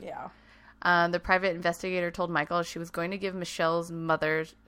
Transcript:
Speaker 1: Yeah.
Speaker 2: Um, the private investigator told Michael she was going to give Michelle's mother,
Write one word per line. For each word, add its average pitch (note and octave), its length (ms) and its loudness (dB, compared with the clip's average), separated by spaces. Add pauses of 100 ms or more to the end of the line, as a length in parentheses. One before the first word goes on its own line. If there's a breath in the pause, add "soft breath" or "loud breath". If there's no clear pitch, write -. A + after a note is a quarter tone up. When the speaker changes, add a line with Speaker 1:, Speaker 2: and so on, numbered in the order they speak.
Speaker 1:
Yeah. - 260 -10 (540 loud breath)
Speaker 2:
Um, E3+ 300 6
the F3 80 0
private F#3 340 2
investigator F3 560 -2
told F3 200 -2
Michael E3+ 320 0
she E3 160 -6
was E3+ 120 -8
going E3+ 220 -4
to G3+ 60 -6
give F#3+ 160 -4
Michelle's E3+ 560 0
mother, D#3+ 540 0 (240)